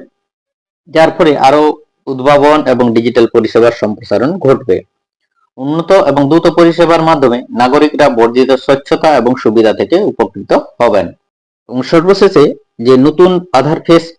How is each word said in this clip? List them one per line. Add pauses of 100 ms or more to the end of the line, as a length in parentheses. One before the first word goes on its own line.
(880)
যার
ফলে
আরো (340)
উদ্ভাবন
এবং
ডিজিটাল
পরিষেবার
সম্প্রসারণ
ঘটবে। (760)
উন্নত
এবং
দ্রুত
পরিষেবার
মাধ্যমে
নাগরিকরা
বর্ধিত
স্বচ্ছতা
এবং
সুবিধা
থেকে
উপকৃত (220)
হবেন। (600)
এবং
সর্বশেষে (260)
যে
নতুন
আধার
ফেস